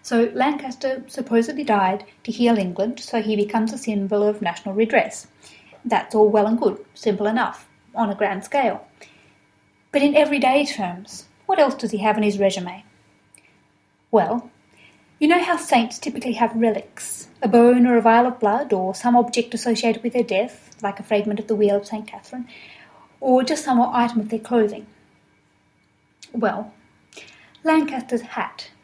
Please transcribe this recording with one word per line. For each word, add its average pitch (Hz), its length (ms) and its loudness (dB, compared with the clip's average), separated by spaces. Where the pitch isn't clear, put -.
So 233 320 0
Lancaster 262 720 -4
supposedly 262 560 -2
died 202 400 0
to - 80 -10
heal 233 280 2
England, 190 420 -4
so 233 200 -4
he 214 140 -2
becomes 220 380 -2
a 277 60 -10
symbol 202 440 -2
of 208 180 0
national 190 360 -6
redress. 226 500 0
That's 226 300 -2
all 214 140 6
well 208 180 4
and 226 140 0
good, - 240 -2
simple 208 320 -2
enough, 226 420 -4
on 226 160 -2
a 202 60 -4
grand 196 300 -4
scale. 262 420 -2
But 277 120 2
in 285 120 4
everyday 285 500 4
terms, 185 600 -8
what 370 120 0
else 285 160 4
does 220 160 -6
he 214 80 -4
have 214 180 0
in 214 60 0
his 202 160 0
resume? 190 460 -2
Well, 220 360 0
you 302 80 2
know 349 160 4
how 349 140 0
saints - 420 0
typically 247 360 -6
have 226 220 -2
relics, - 720 -4
a 220 60 0
bone 240 380 6
or 240 120 4
a - 20 6
vial 233 260 6
of 240 140 -4
blood, 226 320 0
or 190 220 -2
some 240 220 2
object 233 360 0
associated 226 500 -2
with 240 120 -4
their 247 80 2
death, - 580 -4
like 202 180 -6
a 208 40 -14
fragment 202 380 -2
of - 60 -12
the 220 80 -2
wheel 202 220 2
of 202 100 -4
Saint 208 200 -12
Catherine, - 420 -16
or 254 220 4
just 294 220 -2
some 247 160 2
item 240 400 0
of 208 100 -8
their 226 80 -4
clothing? 220 480 -2
Well, 208 400 -4
Lancaster's 277 580 0
hat - 480 -10